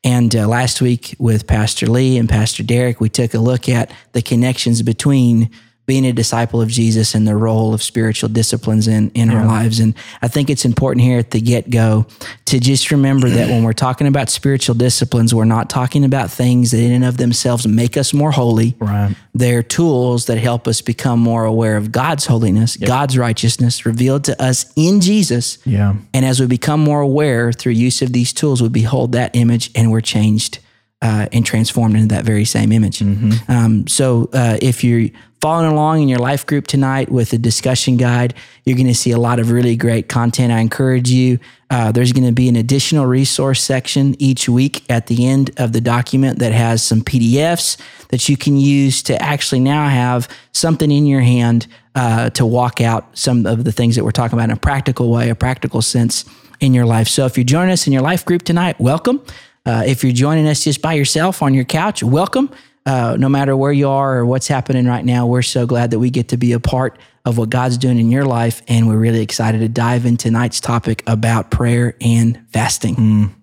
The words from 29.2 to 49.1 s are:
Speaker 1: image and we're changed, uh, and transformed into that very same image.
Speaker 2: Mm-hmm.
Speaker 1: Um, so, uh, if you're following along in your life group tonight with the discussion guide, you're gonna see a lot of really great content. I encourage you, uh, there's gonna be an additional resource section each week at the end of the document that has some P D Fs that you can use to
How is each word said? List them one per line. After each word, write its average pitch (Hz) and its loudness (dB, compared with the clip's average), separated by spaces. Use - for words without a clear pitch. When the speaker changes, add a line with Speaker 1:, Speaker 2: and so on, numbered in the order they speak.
Speaker 1:
image 117 2
and 113 2
we're 110 2
changed, 107 0
uh, 110 -2
and 117 0
transformed 113 0
into 110 4
that - -2
very 110 0
same 107 0
image. 107 0
Speaker 2:
Mm-hmm. 104 0
Speaker 1:
Um, 113 2
so, 123 0
uh, 117 2
if 127 0
you're 117 2
following 160 0
along 156 2
in 143 2
your 127 0
life 135 -2
group 147 -2
tonight 135 0
with 123 0
the 120 -2
discussion 123 0
guide, 123 0
you're 127 0
gonna 127 2
see 123 -2
a 117 0
lot 120 0
of 117 0
really 120 2
great 117 -2
content. 117 0
I 113 2
encourage 123 0
you, 127 2
uh, 117 0
there's 123 2
gonna 127 2
be 127 2
an 120 2
additional 135 0
resource 135 0
section 135 0
each 135 0
week 127 0
at 117 -2
the 120 0
end 135 0
of 120 -2
the 117 0
document 120 0
that 117 0
has 117 0
some 110 0
P 131 -2
D 117 2
Fs 170 -2
that - -2
you 143 2
can 143 0
use 139 2
to - -2